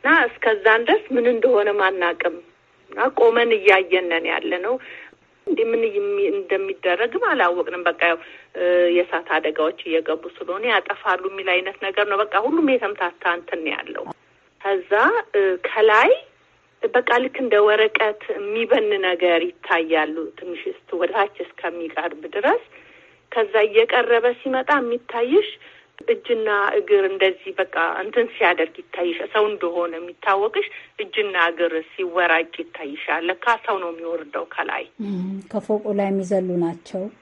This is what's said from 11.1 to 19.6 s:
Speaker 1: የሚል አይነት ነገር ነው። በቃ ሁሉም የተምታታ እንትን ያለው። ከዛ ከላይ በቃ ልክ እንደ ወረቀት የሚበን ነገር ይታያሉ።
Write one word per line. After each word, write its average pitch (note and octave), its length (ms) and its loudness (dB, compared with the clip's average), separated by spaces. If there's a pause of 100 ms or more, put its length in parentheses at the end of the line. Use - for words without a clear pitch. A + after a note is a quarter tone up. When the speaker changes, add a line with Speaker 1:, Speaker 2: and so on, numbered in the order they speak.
Speaker 1:
የሚል G3 260 -6
አይነት F#3 320 -2
ነገር G3 240 -2
ነው። G3+ 120 -2
በቃ G#3 240 -2
ሁሉም D4 260 2
የተምታታ G3 680 -2
እንትን E3+ 340 -8
ያለው። - 360 -8 (560)
ከዛ G3 320 -2 (720)
ከላይ G4 480 4 (720)
በቃ B3 340 0
ልክ C4 220 -2
እንደ A#3+ 240 0
ወረቀት G#3 680 2
የሚበን G#3+ 580 0 (140)
ነገር F3 400 2
ይታያሉ። D#3+ 760 -2 (180)